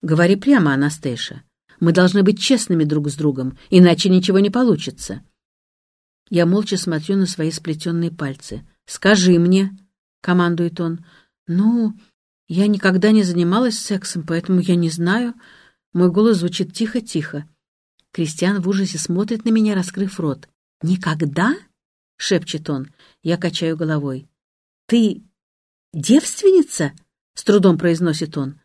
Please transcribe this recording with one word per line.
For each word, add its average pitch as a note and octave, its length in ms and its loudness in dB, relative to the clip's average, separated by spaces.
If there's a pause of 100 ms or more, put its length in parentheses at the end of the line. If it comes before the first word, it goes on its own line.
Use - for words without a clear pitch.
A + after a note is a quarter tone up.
«Говори E3+ 360 2
прямо, G3+ 380 2
Анастейша. C#3 680 -4 (380)
Мы E3+ 100 2
должны F3+ 320 4
быть G#3+ 160 2
честными F3+ 460 0
друг D3 260 -2
с C3+ 60 -10
другом, C3 420 -4 (100)
иначе F3+ 400 6
ничего F#3 300 2
не G3+ 120 2
получится». G#3 720 -2 (1080)
Я E3+ 160 2
молча G3+ 300 0
смотрю E3 400 -4
на F#3+ 100 2
свои E3 240 -4
сплетенные E3 600 -6
пальцы. C#3 520 -12 (200)
«Скажи F#3 520 2
мне», F#3 400 2 (440)
командует F3 600 -2
он. E3 240 -6 (440)
«Ну, A3 460 0 (520)
я F#3+ 220 0
никогда G3 420 2
не G#3+ 140 4
занималась F#3 540 0
сексом, F#3+ 460 -6
поэтому E3+ 360 -2
я F3+ 160 0
не E3+ 140 0
знаю». F#3+ 440 -2 (580)
Мой F3 200 2
голос G#3+ 260 2
звучит F3+ 340 -6
тихо-тихо. G#3+ 760 -6 (640)
Кристиан F3 480 -2
в F3 80 -4
ужасе G3 300 -2
смотрит G#3+ 460 -4
на A#3 40 -2
меня, A3 260 2
раскрыв F#3+ 460 -4
рот. D3+ 280 -6 (340)
«Никогда?» E3 720 -2 (600)
шепчет D#3 540 -4
он. C#3 180 -6 (340)
Я E3+ 140 -2
качаю E3 400 -4
головой. C#3+ 520 -4 (580)
«Ты A3+ 360 2 (680)
девственница?» C#4+ 1000 2 (420)
с - 100 -16
трудом F#3+ 340 4
произносит E3 580 -2
он. C#3 280 -8